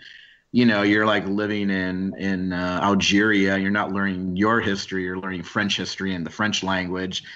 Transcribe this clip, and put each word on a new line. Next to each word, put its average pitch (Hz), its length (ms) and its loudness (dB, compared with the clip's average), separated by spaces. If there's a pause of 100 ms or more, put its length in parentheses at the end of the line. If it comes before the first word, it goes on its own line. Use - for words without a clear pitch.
(520)
you 120 140 6
know, 104 180 4
you're, 107 240 4
like, 101 180 2
living 101 460 0
in, 92 480 -2
in, 92 340 -2
uh, 90 300 -2
Algeria, 98 720 4
you're 98 140 0
not 101 220 -2
learning 92 440 -2
your 110 240 4
history, 95 420 -4
you're 92 160 -6
learning 92 220 -6
French 101 340 -2
history 95 380 -4
and 87 100 -4
the 80 80 -8
French 107 320 -2
language. 92 600 -4 (120)